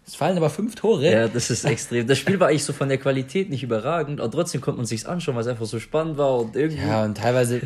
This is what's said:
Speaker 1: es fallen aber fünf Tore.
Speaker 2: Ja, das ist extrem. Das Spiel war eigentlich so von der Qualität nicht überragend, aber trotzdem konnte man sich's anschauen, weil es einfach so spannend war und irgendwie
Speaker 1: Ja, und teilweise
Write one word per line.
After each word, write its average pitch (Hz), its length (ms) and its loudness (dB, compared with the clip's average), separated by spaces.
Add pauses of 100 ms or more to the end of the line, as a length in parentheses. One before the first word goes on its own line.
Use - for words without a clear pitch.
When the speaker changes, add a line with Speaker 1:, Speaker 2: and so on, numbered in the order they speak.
Speaker 1:
es - 80 -18
fallen 180 240 0
aber 160 140 4
fünf 220 240 -4
Tore. 180 360 4
Speaker 2:
Ja, 113 160 4
das 120 220 -2
ist 120 160 -2
extrem. 117 400 0
Das 131 140 4
Spiel 190 200 2
war 165 100 6
eigentlich 147 160 2
so - 80 -4
von 139 160 -2
der 131 100 0
Qualität 135 500 -2
nicht 131 140 -4
überragend, 139 580 -2
aber 117 80 -2
trotzdem 151 320 -2
konnte - 160 -2
man 123 80 -4
sich's 113 200 -6
anschauen, 170 300 -4
weil 117 80 -2
es 113 40 -2
einfach 117 180 -4
so 110 140 -6
spannend 156 380 -2
war 135 220 2
und 110 160 -4
irgendwie 151 300 0
Speaker 1:
Ja, 110 200 2
und 104 120 -2
teilweise 120 480 2